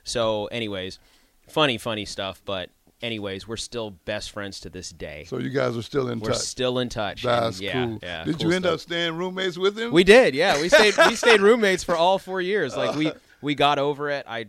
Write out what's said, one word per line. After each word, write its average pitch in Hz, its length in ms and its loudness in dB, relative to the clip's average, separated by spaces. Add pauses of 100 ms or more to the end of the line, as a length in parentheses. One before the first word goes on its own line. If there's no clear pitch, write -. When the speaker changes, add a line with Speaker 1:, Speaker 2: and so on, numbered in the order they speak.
Speaker 1:
So 110 440 -2
anyways, 101 520 -6 (480)
funny, 143 300 2
funny 107 280 -6
stuff. 95 400 -8
But 95 240 -6 (320)
anyways, 101 460 -8
we're 110 100 -10
still 113 340 -10
best 104 400 -10
friends 98 300 -10
to 95 80 -14
this 90 220 -12
day. 76 360 -14
Speaker 2:
So 127 120 -8
you 131 100 -6
guys 127 280 -2
are 120 40 -6
still 131 280 -4
in 117 100 -6
Speaker 1:
We're 110 120 -4
Speaker 2:
touch? 113 100 -2
Speaker 1:
still 127 380 -4
in 123 100 -4
touch, 107 340 -6
Speaker 2:
That's 117 340 0
Speaker 1:
and 95 60 -10
yeah, 95 100 -6 (120)
Speaker 2:
cool. 113 180 -6
Speaker 1:
yeah, 85 220 -8
Speaker 2:
Did 156 140 -4
Speaker 1:
cool 165 80 0
Speaker 2:
you 165 80 2
end 185 100 -2
Speaker 1:
stuff. 170 100 2
Speaker 2:
up 147 60 -6
staying 170 360 -4
roommates 185 400 -4
with 196 220 0
him? 233 120 -4
Speaker 1:
We 180 120 6
did, 196 320 8
yeah. 156 260 2
We 165 80 0
stayed, 208 260 6 (120)
we 233 80 2
stayed 226 260 6
Speaker 2:
<laughs> 202 80 8
Speaker 1:
roommates 208 340 4
for 175 120 0
all 180 240 4
four 185 220 -6
years. 180 340 -2
Like, 131 200 -2
we, 156 160 0 (280)
we 147 140 -4
got 143 240 2
over 143 320 -2
it. 143 180 -6
I 113 220 -10